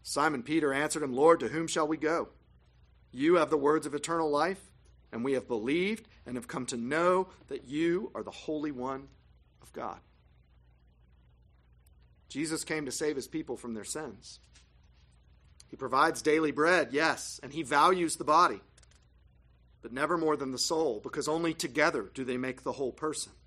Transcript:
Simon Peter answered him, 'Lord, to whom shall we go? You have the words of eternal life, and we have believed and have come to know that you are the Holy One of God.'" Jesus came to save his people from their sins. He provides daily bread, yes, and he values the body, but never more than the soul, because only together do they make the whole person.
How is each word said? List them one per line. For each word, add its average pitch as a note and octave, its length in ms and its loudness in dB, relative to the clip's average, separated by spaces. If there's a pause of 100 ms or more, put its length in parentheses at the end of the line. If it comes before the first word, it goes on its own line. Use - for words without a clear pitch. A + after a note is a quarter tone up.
Simon D3 400 0
Peter D3 320 2
answered D3+ 300 0
him, C3 100 -4
'Lord, D#3+ 280 8
to A2+ 80 -2
whom D#3+ 180 -2
shall D#3 200 0
we D#3 100 -2
go? D#3+ 320 0 (840)
You D3+ 240 4
have D3+ 140 4
the D3+ 80 2
words D3 280 2
of C#3 80 -6
eternal D#3 380 -2
life, E3 400 -2 (400)
and A#2 120 -6
we C3+ 100 0
have B2 140 -2
believed D3+ 600 -2 (180)
and B2+ 100 -10
have B2 120 -10
come B2+ 200 -8
to B2+ 100 -8
know F3 520 2 (180)
that C3+ 180 -10
you E3+ 500 -2
are A2 80 -6
the F#2+ 80 -10
Holy D3+ 400 -6
One C3+ 380 -8 (520)
of - 120 -20
God.'" G2+ 280 -10 (2250)
Jesus D#3 340 -4
came D#3 220 -4
to B2 60 -8
save D3+ 240 -2
his B2 120 -8
people D#3 300 -8
from A#2 180 -10
their G2+ 80 -10
sins. A#2+ 560 -12 (1300)
He C3 60 -16
provides C3+ 440 2
daily D#3 300 2
bread, D3+ 400 4
yes, D3 500 -2
and C#3 100 -14
he D#3 120 -8
values D#3 540 4
the - 80 -8
body, D3+ 360 4 (1200)
but A2 120 -14
never D3+ 240 0
more D#3 200 2
than C3 140 -6
the B2 80 -6
soul, D#3 420 0
because C#3 260 -6
only E3 260 0
together D3+ 600 0
do C3 100 -8
they B2+ 140 -4
make B2+ 240 -6
the C3 120 -4
whole B2+ 180 -4
person. - 400 -8 (160)